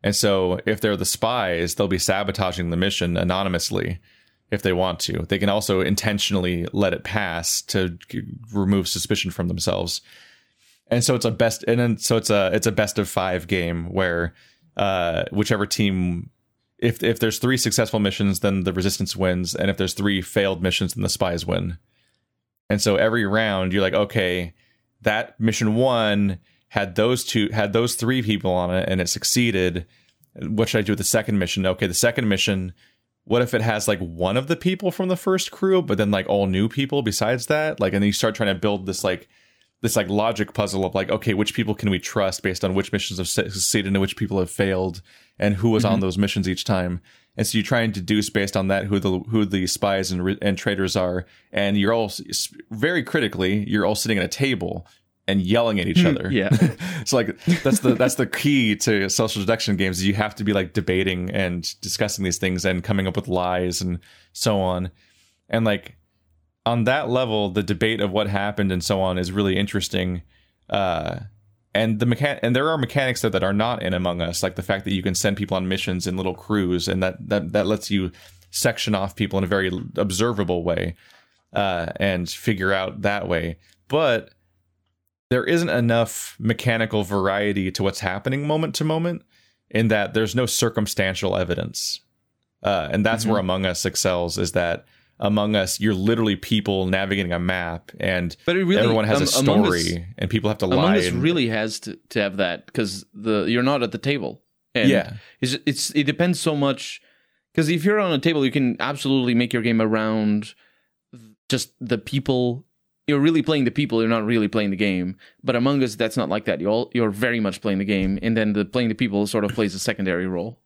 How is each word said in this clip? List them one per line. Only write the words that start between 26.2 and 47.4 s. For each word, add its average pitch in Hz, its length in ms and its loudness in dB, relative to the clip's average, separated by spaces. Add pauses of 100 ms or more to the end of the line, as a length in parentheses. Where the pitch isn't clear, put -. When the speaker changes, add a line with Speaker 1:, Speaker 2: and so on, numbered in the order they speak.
Speaker 1:
had 98 260 -4
those 120 280 2
two, 107 300 0
had 104 200 0
those 117 220 0
three 127 260 0
people 101 300 0
on 90 240 0
it 92 140 0
and 92 100 0
it 87 80 -2
succeeded. 92 800 0 (500)
What 107 320 -2
should 113 120 0
I - 20 0
do 104 100 0
with 101 60 2
the 104 80 -4
second 107 340 0
mission? 90 260 -2
Okay, 92 220 0
the 87 60 -2
second 120 340 2
mission, 95 460 0 (500)
what 117 180 2
if 120 120 -2
it 117 80 2
has, 107 260 0
like, 101 120 0
one 87 360 -2
of 135 120 0
the 165 100 0
people 180 340 -2
from 185 160 -4
the 185 80 0
first 190 340 -2
crew, 190 320 2
but 104 160 -2
then, 104 140 2
like, 98 160 0
all 101 180 2
new 95 220 2
people 139 340 -2
besides 117 440 0
that?" 151 340 0
Like, 95 140 2
and 98 100 2
then 101 40 4
you 101 60 2
start 110 220 0
trying 101 180 0
to 92 60 -4
build 101 260 -2
this, 95 160 -6
like, 92 280 -2 (520)
this, 113 140 -2
like, 101 140 0
logic 107 440 0
puzzle 98 300 0
of, 92 100 -2
like, 98 160 -2
okay, 110 260 0
which 104 180 0
people 107 200 -2
can 104 160 -2
we 92 100 2
trust 95 440 -2
based 95 220 -2
on 92 80 0
which 95 180 0
missions 98 280 -4
have 87 100 -4
su-, - 200 0
succeeded 98 440 -2
and 98 80 2
which 98 160 -2
people 98 220 -2
have 90 120 0
failed 95 500 0 (380)
and 104 160 2
who 104 140 2
was 107 160 4
on 113 80 4
Speaker 2:
Mm-hmm. 104 80 2
Speaker 1:
those 92 160 0
missions 101 320 0
each 92 160 -2
time. 90 340 -2 (400)
And 107 60 2